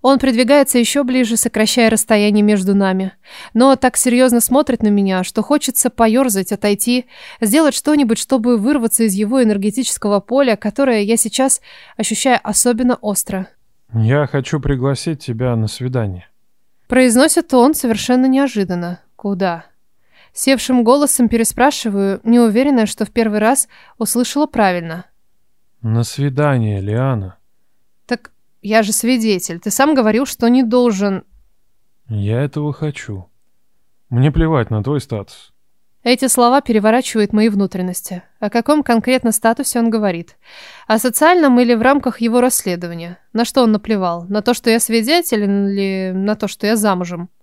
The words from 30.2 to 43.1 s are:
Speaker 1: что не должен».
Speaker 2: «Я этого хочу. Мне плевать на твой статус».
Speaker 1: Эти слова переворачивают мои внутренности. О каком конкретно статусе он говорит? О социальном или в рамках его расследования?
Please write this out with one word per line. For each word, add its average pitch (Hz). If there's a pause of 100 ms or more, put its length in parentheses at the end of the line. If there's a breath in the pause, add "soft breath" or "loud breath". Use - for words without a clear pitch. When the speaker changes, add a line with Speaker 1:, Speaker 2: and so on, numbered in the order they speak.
Speaker 1:
что -
не 254
должен». 214 (840)
Speaker 2:
«Я 110
этого 147
хочу. 110 (800)
Мне 131
плевать 156
на 107
твой 143
статус». - (480)
Speaker 1:
Эти 247
слова 247
переворачивают 220
мои 214
внутренности. 185 (160)
О 208
каком 277
конкретно 240
статусе 233
он 233
говорит? 196 (500 loud breath)
О 220
социальном 285
или 240
в 220
рамках 262
его 233
расследования? 175 (140)